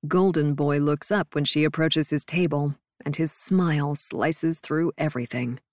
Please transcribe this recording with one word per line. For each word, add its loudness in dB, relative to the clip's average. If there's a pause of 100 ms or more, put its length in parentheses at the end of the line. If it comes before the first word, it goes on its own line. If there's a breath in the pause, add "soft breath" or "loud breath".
Golden 2
Boy 2
looks 0
up 0
when 0
she 2
approaches 0
his -2
table, 0 (320)
and -4
his -2
smile 0
slices -2
through -2
everything. -4 (120)